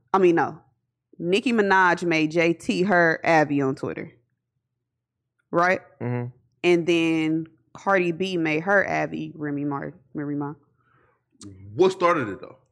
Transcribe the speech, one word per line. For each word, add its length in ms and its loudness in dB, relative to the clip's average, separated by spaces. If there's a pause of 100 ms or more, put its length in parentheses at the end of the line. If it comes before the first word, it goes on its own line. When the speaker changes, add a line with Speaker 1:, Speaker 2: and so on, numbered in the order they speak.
(120)
Speaker 1:
I 60 2
mean, 160 6
no, 240 -2 (600)
Nicki 340 0
Minaj 520 4
made 280 0
J 200 2
T 300 -2
her 420 4
Abby 380 2
on 120 0
Twitter. 380 -10 (1400)
Right? 300 2 (200)
Speaker 2:
Mm-hmm. 300 -6 (320)
Speaker 1:
And 240 2
then 600 0 (260)
Cardi 400 0
B 240 -6
made 280 -2
her 220 2
Abby 480 -6
Remy 300 -8
Ma, 160 -6 (340)
Remy 200 -8
Ma. 200 -8 (1200)
Speaker 3:
What 180 2
started 360 0
it, 120 -10
though? 160 -20 (160)